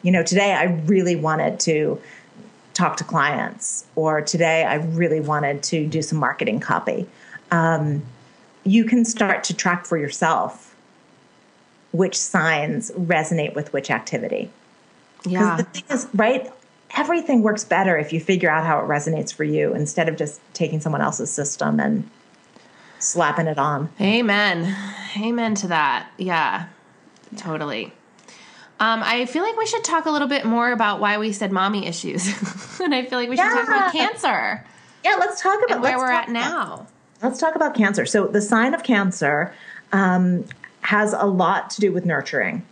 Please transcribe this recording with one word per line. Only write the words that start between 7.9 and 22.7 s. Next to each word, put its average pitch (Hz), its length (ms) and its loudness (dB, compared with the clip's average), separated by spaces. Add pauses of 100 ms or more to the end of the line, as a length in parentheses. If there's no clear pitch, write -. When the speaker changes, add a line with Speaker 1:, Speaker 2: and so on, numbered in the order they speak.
Speaker 1:
you 214 180 6
can 233 220 4
start 202 400 0
to 175 100 -2
track 175 300 0
for 170 120 -2
yourself 147 760 -2 (1160)
which 180 260 0
signs 160 760 0
resonate 160 640 0
with 147 180 -6
which - 160 -4
activity. 110 600 -4 (760)
'Cause 180 80 -4
Speaker 2:
Yeah. 180 240 4
Speaker 1:
the 165 80 -2
thing - 260 -10
is, 269 240 -4
right, 226 380 2 (460)
everything 311 440 2
works 214 220 0
better 180 340 2
if 151 160 -4
you 160 60 -2
figure 175 300 2
out 160 160 2
how 156 140 2
it - 80 -2
resonates 151 460 -2
for 156 100 -4
you 151 300 0
instead 160 360 0
of 156 80 -4
just - 220 -6 (140)
taking 156 280 -2
someone 151 200 -2
else's 139 300 -2
system 143 480 -2
and 71 300 -2 (880)